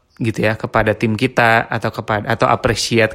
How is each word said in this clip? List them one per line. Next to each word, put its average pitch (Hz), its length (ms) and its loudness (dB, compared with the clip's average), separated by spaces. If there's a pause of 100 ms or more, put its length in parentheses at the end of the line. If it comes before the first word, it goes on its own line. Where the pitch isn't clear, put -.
(160)
gitu 113 320 -2
ya 110 80 0
kepada 110 400 0
tim 110 240 -2
kita 117 480 2
atau 117 240 -4
kepada, 107 400 -4
atau 120 160 2
appreciate. 117 680 0